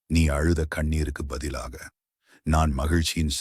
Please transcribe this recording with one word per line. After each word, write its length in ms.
நீ 200
அழுத 380
கண்ணீருக்கு 600
பதிலாக 640
நான் 280
மகிழ்ச்சியின் 680